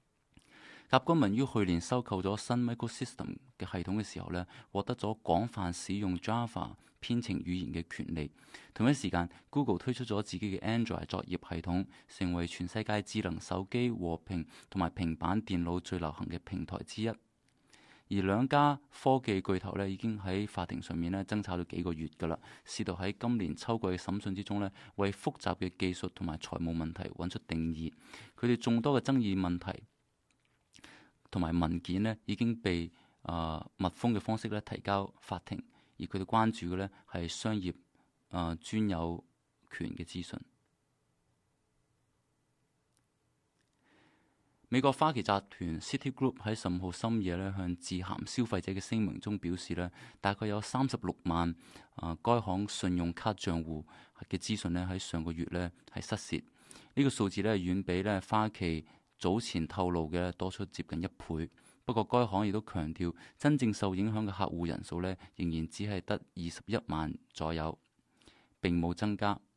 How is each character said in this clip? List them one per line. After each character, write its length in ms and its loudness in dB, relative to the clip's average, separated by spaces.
甲 140 8
骨 120 2
文 220 6
於 100 4
去 200 4
年 160 4
收 220 2
購 200 -2
咗 140 2
Sun 260 0
Microsystem 760 -4
嘅 100 -6
系 140 -4
統 140 -2
嘅 80 0
時 160 -10
候 100 -8
呢， 160 -2
獲 140 0
得 100 -2
咗 280 -2
廣 260 4
泛 240 -2
使 220 -4
用 240 0
Java 560 -2
編 200 0
程 220 -2
語 100 -2
言 200 -2
嘅 180 -4
權 240 -6
利。 160 -2
同 140 4
一 60 8
時 160 -2
間， 180 2
Google 280 4
推 140 -2
出 120 -4
咗 180 0
自 160 -6
己 180 -2
嘅 40 -4
Android 460 0
作 180 -2
業 60 -10
系 320 -4
統， 220 0
成 280 -2
為 120 0
全 220 -4
世 160 -4
界 180 0
智 200 -2
能 180 -2
手 280 -2
機 220 2
和 280 -2
平-， 280 -4
同 80 -2
埋 120 4
平 260 -2
板 260 0
電 220 0
腦 160 0
最 180 -4
流 140 -2
行 160 -6
嘅 160 -6
平 200 -4
台 220 -6
之 160 -6
一。 60 2
而 1120 -6
兩 240 4
家 320 6
科 220 6
技 160 2
巨 180 2
頭 180 -6
呢， 120 0
已 80 -4
經 240 -4
喺 260 0
法 180 -4
庭 160 -6
上 160 -6
面 140 0
呢 140 0
爭 180 -2
吵 160 -2
咗 60 -2
幾 180 -4
個 100 0
月 140 -4
㗎 100 -2
啦， 100 0
試 200 -6
圖 80 -2
喺 260 -2
今 180 0
年 200 0
秋 220 0
季 80 -2
嘅 100 2
審 260 -2
訊 100 -2
之 120 -4
中 160 -2
呢， 100 -2
為 140 2
複 280 -4
雜 180 0
嘅 200 -2
技 160 2
術 220 -4
同 100 -8
埋 140 -2
財 220 -4
務 160 0
問 160 0
題 220 -6
揾 140 -4
出 200 -6
定 260 0
義。 180 -4
佢 80 0
哋 100 6
眾 240 4
多 200 4
嘅 40 -6
爭 120 4
議 200 4
問 220 2
題 240 -6
同 120 0
埋 160 2
文 240 2
件 220 0
呢， 120 0
已 100 0
經 180 2
被， 340 0
呃， 540 -2
密 120 2
封 260 0
嘅 60 0
方 180 0
式 80 -6
呢 140 -2
提 220 -8
交 360 0
法 220 -6
庭， 200 -10
而 80 -6
佢 120 -4
哋 60 0
關 240 6
注 240 -2
嘅 40 0
呢 120 0
係 160 -4
商 300 -2
業， 180 -2
呃， 320 -2
專 280 0
有 360 -2
權 240 -6
嘅 80 -6
資 200 -8
訊。 140 -10
美 120 4
國 120 8
花 200 6
旗 120 0
集 20 -2
團 540 0
Citigroup 560 0
喺 180 -2
十 140 -4
五 100 0
號 140 -4
深 280 0
夜 140 0
呢， 220 -2
向 220 0
致 260 -4
函 200 -4
消 200 0
費 160 0
者 100 -4
嘅 80 -2
聲 220 -2
明 180 0
中 180 -4
表 200 -2
示 180 -4
呢， 160 -2
大 120 2
概 140 -2
有 140 0
三 280 0
十 100 -2
六 260 -2
萬， 280 2
呃， 260 -4
該 180 4
行 280 -2
信 280 0
用 160 0
卡 200 0
賬 320 0
戶 200 -6
嘅 100 -2
資 180 -2
訊 160 -2
呢， 160 0
喺 80 -2
上 280 -4
個 80 -4
月 180 -2
呢， 220 -2
係 80 -8
失 140 -4
竊。 300 -4
呢 80 2
個 80 6
數 180 2
字 140 -2
呢， 160 4
遠 240 2
比 200 0
呢， 180 2
花 300 2
旗 360 -2
早 240 2
前 260 -2
透 240 0
露 200 2
嘅 220 0
多 180 -2
出 160 -6
接 200 -8
近 140 -4
一 60 -2
倍。 420 -4
不 100 0
過 100 4
該 220 4
行 200 2
亦 60 0
都 100 0
強 300 -4
調， 220 -2
真 180 4
正 160 4
受 220 0
影 180 2
響 120 0
嘅 80 -2
客 120 0
戶 220 -2
人 160 -2
數 180 -4
呢， 160 -2
仍 160 0
然 160 0
只 160 -6
係 200 -2
得 120 0
二 340 -8
十 160 -12
一 100 0
萬 280 0
左 220 -2
右， 240 -2
並 180 4
冇 140 2
增 240 0
加。 240 2